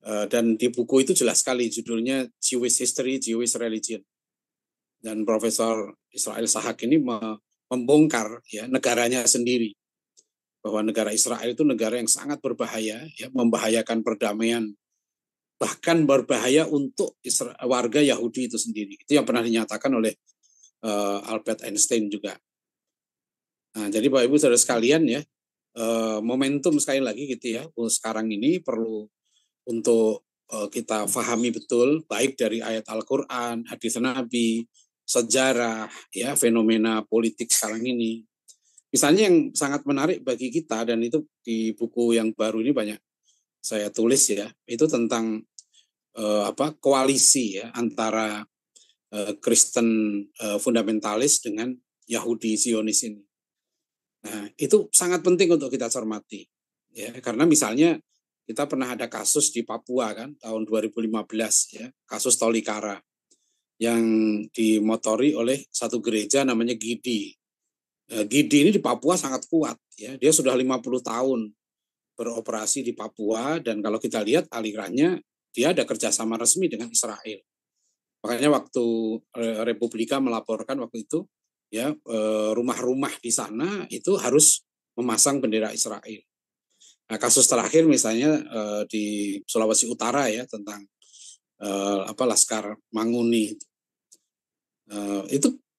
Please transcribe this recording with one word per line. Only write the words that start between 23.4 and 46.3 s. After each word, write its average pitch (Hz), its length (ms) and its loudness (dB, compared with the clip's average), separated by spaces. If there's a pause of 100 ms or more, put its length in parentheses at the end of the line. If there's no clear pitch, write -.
Nah, 107 160 -6
jadi 110 180 2
Bapak 131 160 4
Ibu 135 120 2
Saudara 127 200 4
sekalian 131 480 2
ya, 131 160 -2 (560)
eh, 113 440 -2
momentum 135 600 0
sekali 139 160 0
lagi 131 320 -4
gitu 117 280 -6
ya, 147 120 -10
sekarang 113 600 -4
ini 127 280 0
perlu 113 480 -6 (600)
untuk, 113 600 2 (240)
eh, 104 200 -6
kita 110 360 -4
fahami 120 480 0
betul, 127 520 2
baik 127 280 0
dari 113 280 0
ayat 113 240 -6
Al-Quran, 117 800 -4
hadis - 320 -6
Nabi, 117 680 0 (400)
sejarah, 117 840 0 (240)
ya, 127 200 -4
fenomena 113 720 4
politik 113 440 0
sekarang 113 320 -2
ini. 117 440 -4 (680)
Misalnya 170 380 6
yang 151 260 4
sangat 139 300 -2
menarik 143 340 0
bagi 123 320 -4
kita, 117 320 -2
dan 113 160 0
itu 147 240 -2 (160)
di 113 320 -2
buku 117 460 0
yang 110 160 0
baru 113 260 -2
ini 135 140 2
banyak 107 260 -4 (600)
saya 104 260 -4
tulis 117 400 2
ya, 104 220 -2 (160)
itu 117 240 2
tentang, 113 500 0 (800)
eh, 104 260 0